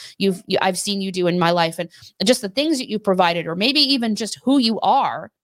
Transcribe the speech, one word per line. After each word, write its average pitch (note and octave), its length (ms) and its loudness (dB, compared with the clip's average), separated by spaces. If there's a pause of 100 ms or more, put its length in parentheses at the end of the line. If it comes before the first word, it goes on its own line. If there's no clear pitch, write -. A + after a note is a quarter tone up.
(180)
you've, G3 280 0
you, F#3 140 0
I've F#3 180 0
seen G3 220 -4
you F#3+ 100 -4
do F3+ 160 -2
in F3 120 2
my E3+ 120 4
life, E3+ 280 0
and E3+ 100 -8 (360)
just A#3+ 180 2
the G3+ 80 -4
things D4 280 0
that B3 120 -8
you've G#3+ 140 -4
provided, F3 420 2
or E3 80 -4
maybe C4 260 2
even B3+ 360 0
just G#3 280 -6
who C#4 140 4
you A3+ 220 0
are. F#3 500 0 (140)